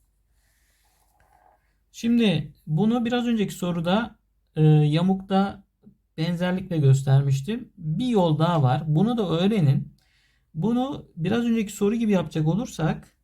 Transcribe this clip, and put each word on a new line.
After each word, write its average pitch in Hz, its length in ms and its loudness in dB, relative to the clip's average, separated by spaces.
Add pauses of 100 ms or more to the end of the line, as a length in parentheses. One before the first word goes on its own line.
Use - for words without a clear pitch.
(1900)
Şimdi 226 640 0 (140)
bunu 220 380 0
biraz 240 220 -2
önceki 214 260 -2
soruda, 175 600 -4 (400)
e, 156 80 2
yamukta 180 1000 2 (540)
benzerlikle 175 600 -4
göstermiştim. 139 1000 2
Bir 170 300 -4
yol 180 320 2
daha 165 240 2
var. 135 240 2
Bunu 196 300 2
da 202 120 -2
öğrenin. 170 640 0 (580)
Bunu 240 600 -4
biraz 208 300 -2
önceki 226 260 -2
soru 208 240 -2
gibi 226 160 0
yapacak 160 360 0
olursak 175 760 -4